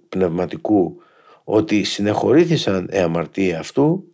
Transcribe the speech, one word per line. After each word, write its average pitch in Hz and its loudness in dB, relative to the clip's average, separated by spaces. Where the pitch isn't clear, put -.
Πνευματικού 87 0
ότι 107 0
συνεχωρήθησαν 107 0
οι 95 -2
αμαρτίοι 85 0
αυτού, 147 0